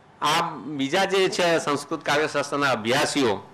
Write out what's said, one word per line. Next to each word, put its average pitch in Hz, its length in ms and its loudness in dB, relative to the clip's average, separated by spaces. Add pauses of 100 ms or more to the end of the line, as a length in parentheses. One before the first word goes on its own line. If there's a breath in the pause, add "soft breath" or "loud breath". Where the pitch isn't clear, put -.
(220)
આ - 280 0
બીજા 143 540 -2
જે 190 240 2
છે 165 300 2
સંસ્કૃત 147 460 -4
કાવ્યશાસ્ત્રના 143 680 0
અભ્યાસીઓ 120 840 0